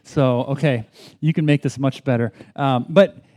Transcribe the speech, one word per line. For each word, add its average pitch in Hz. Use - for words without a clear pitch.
so, 127
okay, 139
you 156
can 160
make 147
this -
much 135
better. 117
Um, 131
but 180